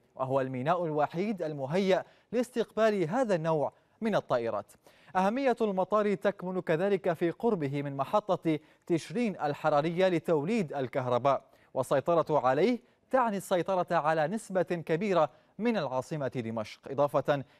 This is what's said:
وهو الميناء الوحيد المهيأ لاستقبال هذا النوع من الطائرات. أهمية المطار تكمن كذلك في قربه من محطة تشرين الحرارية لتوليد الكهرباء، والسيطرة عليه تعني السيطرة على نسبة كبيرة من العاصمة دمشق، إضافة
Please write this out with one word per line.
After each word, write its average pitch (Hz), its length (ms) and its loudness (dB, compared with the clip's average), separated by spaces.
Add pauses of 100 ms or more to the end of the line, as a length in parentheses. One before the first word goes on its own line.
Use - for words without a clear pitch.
(160)
وهو 131 260 0
الميناء 131 440 -2
الوحيد 165 560 -2
المهيأ 156 640 0 (280)
لاستقبال 214 800 0
هذا 214 260 0
النوع 156 380 0 (280)
من 214 140 0
الطائرات. 117 560 -2 (440)
أهمية 233 460 2
المطار 208 520 0
تكمن 185 480 -4
كذلك 180 520 0
في 170 180 0
قربه 147 500 -2
من 139 160 -6
محطة 165 640 0 (280)
تشرين 175 540 -2
الحرارية 156 640 0
لتوليد 165 680 0
الكهرباء، 127 680 0 (300)
والسيطرة 151 640 2
عليه 151 400 2 (320)
تعني 226 260 0
السيطرة 180 540 -2
على 156 360 2
نسبة 190 340 -2
كبيرة 170 680 0 (300)
من 220 180 0
العاصمة 135 500 -4
دمشق، 113 600 -6
إضافة 143 560 0 (160)